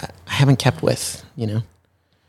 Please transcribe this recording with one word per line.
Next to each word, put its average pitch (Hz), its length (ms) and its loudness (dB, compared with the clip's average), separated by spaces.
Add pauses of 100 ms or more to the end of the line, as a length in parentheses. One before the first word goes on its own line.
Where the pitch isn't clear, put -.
(260)
I - 60 -12
haven't 139 260 4
kept - 240 0
with, - 400 -2 (140)
you 117 100 -4
know? 107 160 -4 (680)